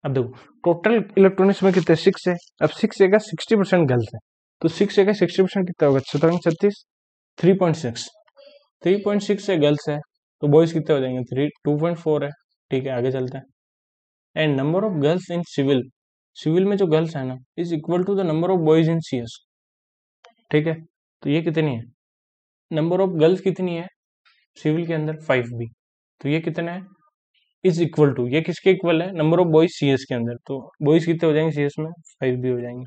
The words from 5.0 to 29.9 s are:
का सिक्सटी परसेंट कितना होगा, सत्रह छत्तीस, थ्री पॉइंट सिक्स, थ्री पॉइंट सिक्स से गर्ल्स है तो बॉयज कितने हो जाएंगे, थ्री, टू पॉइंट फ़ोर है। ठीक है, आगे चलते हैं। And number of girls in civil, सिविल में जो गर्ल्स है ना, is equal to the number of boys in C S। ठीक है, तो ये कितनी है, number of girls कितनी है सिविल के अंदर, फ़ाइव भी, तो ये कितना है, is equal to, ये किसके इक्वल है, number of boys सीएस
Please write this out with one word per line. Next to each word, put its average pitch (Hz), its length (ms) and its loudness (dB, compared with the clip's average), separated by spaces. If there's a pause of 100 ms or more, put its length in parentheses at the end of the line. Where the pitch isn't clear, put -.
का 214 80 2
सिक्सटी 190 280 0
परसेंट 185 240 0
कितना 165 220 0
होगा, 135 180 4
सत्रह 165 380 0
छत्तीस, 196 400 0 (540)
थ्री 180 200 4
पॉइंट 170 180 2
सिक्स, - 320 -8 (720)
थ्री 185 220 2
पॉइंट 202 180 -2
सिक्स 208 240 -4
से 190 120 0
गर्ल्स 147 300 0
है 147 100 -4 (440)
तो 147 60 0
बॉयज 165 240 6
कितने 160 220 0
हो 135 60 0
जाएंगे, 127 240 -4
थ्री, 135 240 -2 (160)
टू 147 140 0
पॉइंट 165 200 -2
फ़ोर 147 260 -2
है। 143 60 -6 (400)
ठीक 131 140 -2
है, 135 80 -6
आगे 127 200 -2
चलते 131 260 -6
हैं। 131 60 -16 (920)
And 151 240 0
number 165 280 0
of 175 140 -4
girls 175 300 0
in 175 180 -4
civil, 135 320 0 (540)
सिविल 170 280 0
में 202 120 0
जो 196 100 2
गर्ल्स 160 300 0
है 131 100 -6
ना, 127 100 -8 (240)
is 170 180 -4
equal 175 300 -2
to 202 100 0
the 190 100 -2
number 165 260 0
of 170 140 0
boys 160 240 4
in 165 160 0
C 127 140 -4
S। 120 140 -14 (1120)
ठीक 151 160 0
है, 160 80 -2 (480)
तो 143 80 -4
ये 160 120 0
कितनी 156 320 -2
है, 113 80 -8 (880)
number 165 360 0
of 175 140 -4
girls 180 200 4
कितनी 185 360 -4
है 170 100 -10 (720)
सिविल 160 300 -2
के 165 80 -4
अंदर, 156 320 -4
फ़ाइव 123 320 -2
भी, 117 100 -10 (520)
तो 135 80 -6
ये 160 120 0
कितना 170 320 -6
है, 190 140 -12 (800)
is 170 180 2
equal 147 360 2
to, 123 140 -2
ये 156 100 2
किसके 180 280 0
इक्वल 170 320 2
है, 190 100 -6
number 165 320 2
of 165 100 0
boys 165 260 4
सीएस 135 280 2